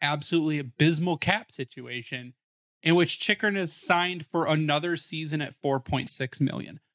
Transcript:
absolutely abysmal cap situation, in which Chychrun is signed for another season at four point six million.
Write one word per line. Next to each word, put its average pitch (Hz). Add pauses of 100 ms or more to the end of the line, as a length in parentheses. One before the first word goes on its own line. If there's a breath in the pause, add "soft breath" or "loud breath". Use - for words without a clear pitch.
absolutely 151
abysmal 156
cap 202
situation, 123 (480)
in 165
which 175
Chychrun 202
is 180
signed 175
for 170
another 156
season 156
at -
four 135
point 131
six -
million. - (160)